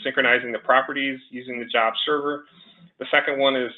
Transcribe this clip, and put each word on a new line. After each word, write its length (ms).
synchronizing 480
the 60
properties 600
using 280
the 60
job 300
server. 400
The 120
second 280
one 180
is 220